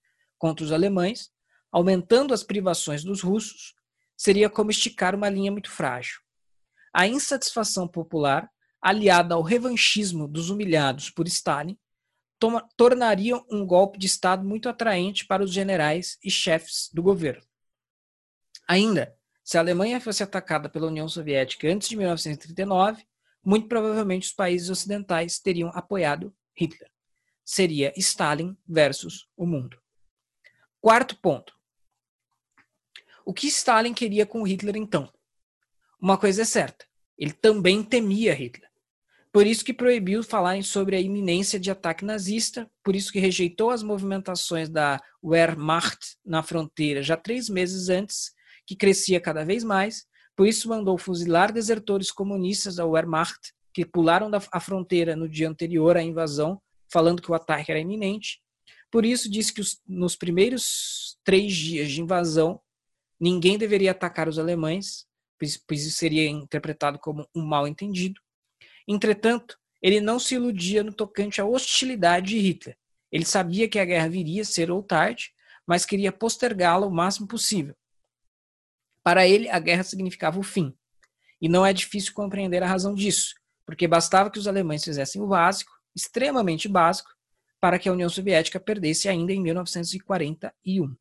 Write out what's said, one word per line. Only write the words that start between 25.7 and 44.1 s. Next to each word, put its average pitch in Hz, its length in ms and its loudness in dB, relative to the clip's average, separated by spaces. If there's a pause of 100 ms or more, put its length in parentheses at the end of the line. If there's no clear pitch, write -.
apoiado 175 600 -4 (220)
Hitler. - 340 -6 (540)
Seria 151 540 0
Stalin 170 580 -2 (100)
versus 156 680 0
o 175 100 -6
mundo. 143 320 -4 (1040)
Quarto 226 380 4
ponto. - 360 -2 (1700)
O 190 80 -6
que 277 140 -4
Stalin 240 460 2
queria 208 320 0
com 214 220 -6
Hitler, 196 300 -4
então? 190 340 -4 (880)
Uma 190 180 2
coisa 202 260 2
é - 20 -2
certa, - 400 -2 (320)
ele 147 160 -6
também 214 500 4
temia 214 500 2
Hitler. - 360 -10 (600)
Por 208 160 8
isso 220 200 2
que 254 80 -4
proibiu 226 500 2
falarem 190 380 0
sobre 196 340 -2
a 185 60 2
iminência 190 580 -2
de 185 100 -4
ataque 185 360 -4
nazista, 214 640 -6 (120)
por 196 140 0
isso 196 160 -6
que 202 80 -4
rejeitou 185 520 0
as 226 120 -2
movimentações 190 840 -4